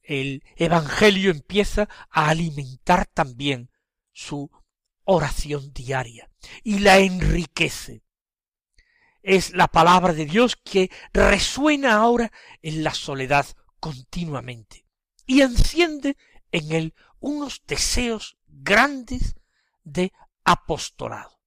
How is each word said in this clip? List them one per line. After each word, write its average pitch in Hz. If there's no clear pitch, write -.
El 139
Evangelio 175
empieza 196
a 151
alimentar 156
también 131
su -
oración 147
diaria 123
y 202
la 196
enriquece. 165
Es 190
la 180
palabra 175
de 156
Dios 220
que 185
resuena 254
ahora 233
en 156
la 147
soledad 139
continuamente 127
y 262
enciende 277
en 156
él 160
unos 285
deseos -
grandes 240
de 180
apostolado. -